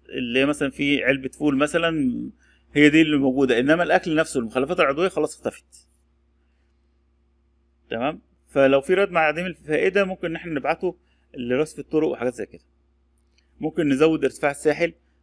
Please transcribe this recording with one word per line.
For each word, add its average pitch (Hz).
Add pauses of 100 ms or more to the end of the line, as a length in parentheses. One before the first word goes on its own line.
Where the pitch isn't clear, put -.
اللي 123
هي 135
مثلا 147
في 143
علبة 135
فول 143
مثلا 147 (440)
هي 147
دي 156
اللي 151
موجودة، 131
إنما 156
الأكل 160
نفسه 151
المخلفات 131
العضوية 151
خلاص 151
اختفت. - (2000)
تمام؟ 131 (280)
فلو 139
في 185
ردم 185
عديم 156
الفائدة 180
ممكن 185
إن 165
إحنا 170
نبعته 156 (400)
لرصف 127
الطرق 156
وحاجات 123
زي 110
كده. - (1000)
ممكن 156
نزود 143
ارتفاع 143
الساحل، 156 (300)